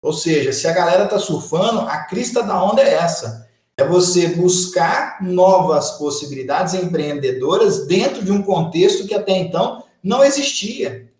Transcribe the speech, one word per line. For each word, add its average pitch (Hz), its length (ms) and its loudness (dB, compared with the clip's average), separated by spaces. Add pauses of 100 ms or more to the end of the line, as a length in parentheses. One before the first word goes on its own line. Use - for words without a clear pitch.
Ou 151 100 -2
seja, 147 400 0
se - 160 -2
a 165 40 0
galera 180 360 2
tá 208 100 0
surfando, 190 640 -2
a 151 240 -6
crista 240 380 -4
da 202 200 -2
onda 220 200 2
é 269 100 4
essa. - 500 -2 (340)
É 139 80 2
você 175 440 4
buscar - 920 0
novas 180 800 2
possibilidades 143 760 -4
empreendedoras 147 1120 0
dentro 208 360 0
de 185 60 -4
um 202 100 2
contexto 185 640 0
que 214 100 -6
até 196 180 -2
então 180 520 -2 (160)
não 240 220 2
existia. - 960 -2